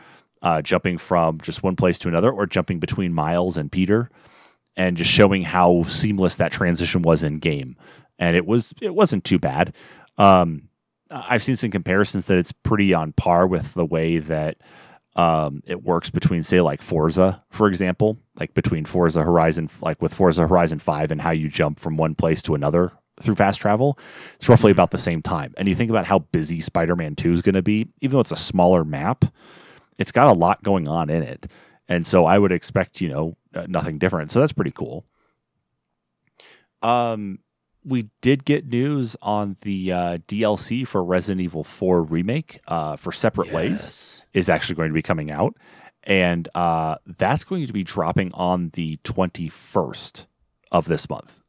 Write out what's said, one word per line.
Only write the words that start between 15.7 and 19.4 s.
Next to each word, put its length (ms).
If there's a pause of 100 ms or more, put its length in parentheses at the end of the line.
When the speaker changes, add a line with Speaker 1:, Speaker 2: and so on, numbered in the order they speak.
Speaker 1:
works 260
between, 320
say, 200
like, 200
Forza, 680
for 160
example, 500 (220)
like, 160
between 280
Forza 400
Horizon, 460 (100)